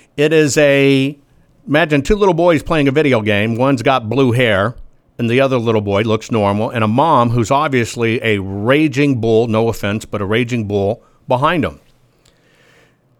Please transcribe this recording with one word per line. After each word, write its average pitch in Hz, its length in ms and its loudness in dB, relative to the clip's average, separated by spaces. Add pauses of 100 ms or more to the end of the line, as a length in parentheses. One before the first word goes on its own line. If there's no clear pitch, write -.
(180)
It 151 160 2
is 151 240 2
a, 139 600 2 (480)
imagine 147 360 0
two 208 160 0
little 196 160 2
boys 165 280 2
playing 147 280 0
a - 20 -2
video 131 300 2
game. 107 340 0
One's 127 280 0
got 127 260 0
blue 123 240 2
hair 113 420 0 (420)
and 120 120 -4
the 123 100 2
other 135 180 0
little 113 220 0
boy 101 220 -2
looks 110 280 -2
normal, 104 400 0
and 113 140 -2
a 104 60 0
mom 131 400 2
who's 120 220 0
obviously 123 680 -2
a 110 180 0
raging 127 840 0
bull, 113 260 2
no 113 220 0
offense, 104 340 -4
but 104 180 -8
a 101 40 -4
raging 117 420 -2
bull 101 340 -2 (240)
behind 143 380 0
him. - 160 -6 (1400)